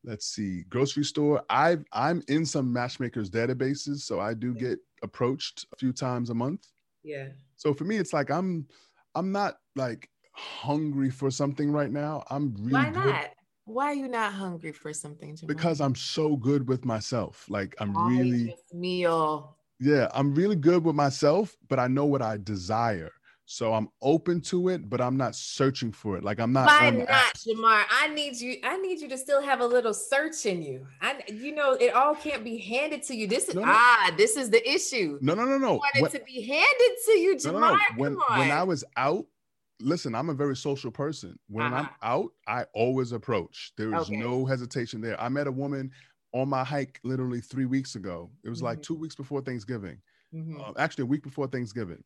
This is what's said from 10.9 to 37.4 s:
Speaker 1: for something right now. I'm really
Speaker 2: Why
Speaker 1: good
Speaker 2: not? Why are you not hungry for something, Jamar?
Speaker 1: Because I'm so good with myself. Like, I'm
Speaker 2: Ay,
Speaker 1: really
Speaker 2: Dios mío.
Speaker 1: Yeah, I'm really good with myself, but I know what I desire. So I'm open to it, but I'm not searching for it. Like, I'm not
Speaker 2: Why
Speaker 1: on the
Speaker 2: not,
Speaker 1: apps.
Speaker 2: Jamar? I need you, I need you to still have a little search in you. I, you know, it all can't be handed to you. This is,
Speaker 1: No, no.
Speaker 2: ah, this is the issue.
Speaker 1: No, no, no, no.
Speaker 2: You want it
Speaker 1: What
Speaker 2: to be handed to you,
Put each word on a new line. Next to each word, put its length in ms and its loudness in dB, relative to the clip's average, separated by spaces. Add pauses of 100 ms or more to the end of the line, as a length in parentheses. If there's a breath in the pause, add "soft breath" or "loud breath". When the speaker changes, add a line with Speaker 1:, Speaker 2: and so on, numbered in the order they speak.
Speaker 1:
for 220 -2
something 400 0
right 200 0
now. 380 -4
I'm 260 -2
really 140 -6
Speaker 2:
Why 220 4
Speaker 1:
good 240 0
Speaker 2:
not? 140 -6 (360)
Why 200 -2
are 80 -2
you 160 -6
not 240 -2
hungry 400 -8
for 180 -12
something, 460 -12
Jamar? 100 -14
Speaker 1:
Because 320 0
I'm 160 2
so 400 0
good 320 2
with 160 -2
myself. 680 -4
Like, 300 -4
I'm 160 -4
Speaker 2:
Ay, 140 2
Speaker 1:
really 340 2
Speaker 2:
Dios 200 -6 (100)
mío. 800 -2 (240)
Speaker 1:
Yeah, 340 4
I'm 200 2
really 220 2
good 300 4
with 100 2
myself, 600 2 (120)
but 120 2
I 80 2
know 180 2
what 160 2
I 160 -2
desire. 760 -2 (340 soft breath)
So 280 -2
I'm 160 0 (120)
open 400 2
to 280 0
it, 200 -4
but 120 -2
I'm 160 0
not 180 -2
searching 560 -2
for 260 -6
it. 60 -8
Like, 160 -2
I'm 140 2
not 140 6
Speaker 2:
Why 200 8
Speaker 1:
on 100 4
the 80 0
Speaker 2:
not, 280 4
Speaker 1:
apps. 120 -14
Speaker 2:
Jamar? 440 4
I 180 2
need 320 -4
you, 240 -8
I 140 -2
need 240 -4
you 80 -12
to 80 -6
still 240 2
have 180 0
a 80 2
little 260 2
search 520 -2
in 160 -2
you. 260 -10 (140)
I, 260 -4
you 260 -10
know, 200 2
it 200 4
all 220 6
can't 300 -6
be 120 -6
handed 460 -4
to 120 -8
you. 120 -4
This 220 0
is, 60 -4
Speaker 1:
No, 100 -2
no. 80 6
Speaker 2:
ah, 440 8
this 200 6
is 120 -2
the 200 6
issue. 500 0
Speaker 1:
No, 140 2
no, 100 0
no, 140 2
no. 160 2
Speaker 2:
You 60 2
want 180 0
it 40 6
Speaker 1:
What 100 2
Speaker 2:
to 140 -8
be 160 -10
handed 640 4
to 120 4
you, 260 4